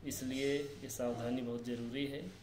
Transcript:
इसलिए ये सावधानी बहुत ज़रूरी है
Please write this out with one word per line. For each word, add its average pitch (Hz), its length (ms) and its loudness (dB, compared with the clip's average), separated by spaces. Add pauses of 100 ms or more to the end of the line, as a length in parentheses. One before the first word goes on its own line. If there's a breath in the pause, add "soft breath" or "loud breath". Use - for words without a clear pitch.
इसलिए 135 500 2
ये 143 340 -2
सावधानी 120 520 2
बहुत 120 220 -2
ज़रूरी 120 420 0
है 139 140 -2 (220)